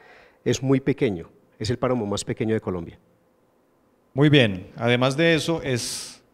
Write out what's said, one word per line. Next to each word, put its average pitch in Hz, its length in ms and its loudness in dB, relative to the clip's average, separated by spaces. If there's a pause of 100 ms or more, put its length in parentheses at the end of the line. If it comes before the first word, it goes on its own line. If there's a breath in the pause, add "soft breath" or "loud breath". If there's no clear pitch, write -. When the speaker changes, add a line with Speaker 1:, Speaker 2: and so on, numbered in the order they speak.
(440 soft breath)
Speaker 1:
es - 180 0
muy 135 180 2
pequeño, 117 520 -2 (260)
es 113 140 -4
el 120 80 -6
páramo 127 260 -2
más 101 180 -4
pequeño 110 300 -4
de 110 80 0
Colombia. 87 380 -8 (1120)
Speaker 2:
Muy 147 160 4
bien, 107 460 4
además 123 420 0
de 165 160 4
eso, 165 300 -2
es, - 600 -6 (100)